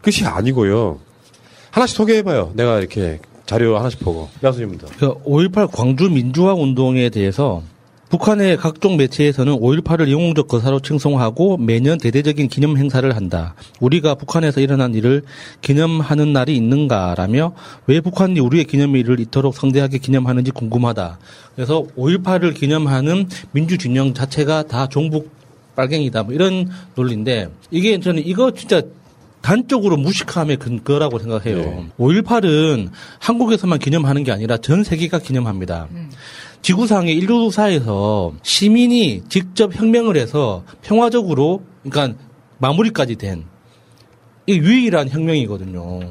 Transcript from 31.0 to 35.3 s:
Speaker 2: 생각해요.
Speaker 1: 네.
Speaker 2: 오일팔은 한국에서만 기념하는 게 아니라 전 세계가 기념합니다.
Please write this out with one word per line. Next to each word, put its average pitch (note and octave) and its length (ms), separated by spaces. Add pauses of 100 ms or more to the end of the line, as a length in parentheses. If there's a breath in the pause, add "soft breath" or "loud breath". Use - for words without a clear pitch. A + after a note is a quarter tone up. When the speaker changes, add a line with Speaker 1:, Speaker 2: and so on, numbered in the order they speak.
Speaker 2:
생각해요. G#2+ 400
Speaker 1:
네. E2+ 300 (100)
Speaker 2:
오일팔은 D#3 920 (300 loud breath)
한국에서만 A3 600
기념하는 C#3+ 460
게 B2 80
아니라 A2 240
전 D#3+ 260
세계가 E3 360
기념합니다. F#2+ 720